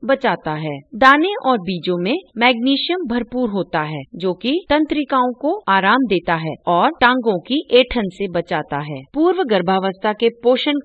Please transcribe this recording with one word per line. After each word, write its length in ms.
बचाता 480
है। 260
दाने 540
और 80
बीजों 400
में 180
मैग्नीशियम 720
भरपूर 420
होता 320
है, 220
जो 180
कि 360
तंत्रिकाओं 640
को 340
आराम 320
देता 240
है 220
और 240
टांगों 380
की 320
ऐंठन 340
से 220
बचाता 520
है। 240
पूर्व 300
गर्भावस्था 680
के 160
पोषण 440